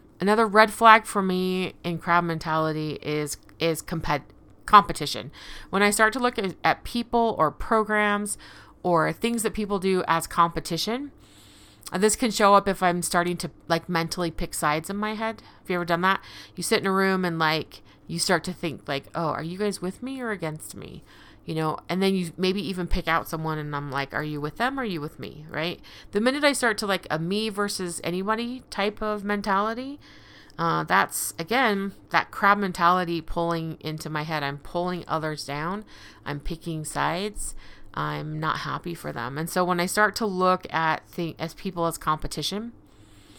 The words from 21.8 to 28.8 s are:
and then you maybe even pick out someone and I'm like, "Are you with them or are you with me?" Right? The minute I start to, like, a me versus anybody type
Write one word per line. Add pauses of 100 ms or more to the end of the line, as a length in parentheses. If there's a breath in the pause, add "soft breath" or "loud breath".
and
then
you
maybe
even
pick
out
someone
and
I'm
like,
"Are
you
with
them
or
are
you
with
me?"
Right? (300 loud breath)
The
minute
I
start
to,
like,
a
me
versus
anybody
type